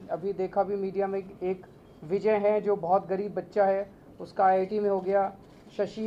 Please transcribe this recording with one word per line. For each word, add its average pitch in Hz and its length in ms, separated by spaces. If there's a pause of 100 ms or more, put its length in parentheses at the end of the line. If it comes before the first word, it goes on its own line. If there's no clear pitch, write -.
अभी 175 240
देखा 190 300
भी 196 120
media 196 320
में, 196 360
एक 185 220 (380)
विजय 202 340
है 208 240
जो 202 140
बहुत 180 320
गरीब 190 260
बच्चा 190 320
है, 196 360 (180)
उसका 190 260
आईआईटी 190 340
में 202 100
हो 196 120
गया, 196 340 (420)
शशि 214 300